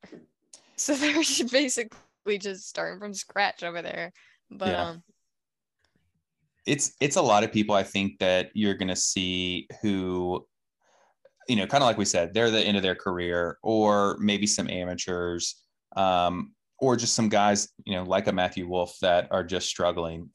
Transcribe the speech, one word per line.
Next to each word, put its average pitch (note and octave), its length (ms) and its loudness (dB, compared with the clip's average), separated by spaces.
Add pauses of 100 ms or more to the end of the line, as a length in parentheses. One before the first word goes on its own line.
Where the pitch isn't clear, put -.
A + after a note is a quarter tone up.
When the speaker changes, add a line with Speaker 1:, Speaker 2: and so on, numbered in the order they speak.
Speaker 1:
<laughs> - 720 -20
So - 180 -2
they're D4 300 2
just C#4 280 0
basically A#3+ 840 -2
just G3 300 -10
starting E3 320 -6
from G#3 140 -10
scratch F#3+ 500 -4
over E3+ 180 -6
there. E3+ 300 -8 (400)
But, G3 160 -6
Speaker 2:
Yeah. F3+ 220 -2
Speaker 1:
um, E3 140 -14 (1600)
Speaker 2:
It's, - 340 0
it's C#3+ 160 0
a F#3 60 4
lot G#2+ 220 6
of A2 100 0
people, G#2+ 220 2
I G2 80 4
think, G2 360 -4
that F#2 340 2
you're G2+ 200 2
gonna F#2 220 -2
see F2+ 720 -2 (140)
who, F#2 640 -2 (1040)
you B2+ 80 0
know, G2 100 0
kinda C#3 200 2
like A2 120 4
we G2+ 80 0
said, F2 280 0
they're A2+ 180 4
the A2 100 2
end G2+ 140 2
of F#2+ 80 2
their F#2 120 2
career, F2 680 -2
or G#2 560 4
maybe G#2 260 2
some G2+ 240 0
amateurs, F2 840 -4 (400)
um, F2+ 580 0 (260)
or B2 180 4
just A#2 180 -2
some A2+ 140 2
guys, G#2 400 4 (160)
you G#2+ 100 -2
know, F2+ 80 -4
like F#2+ 240 0
a G2 60 2
Matthew F2+ 340 -2
Wolff F2+ 340 -2
that F2 300 2
are F#2+ 120 0
just F2+ 240 -4
struggling. E2+ 680 -2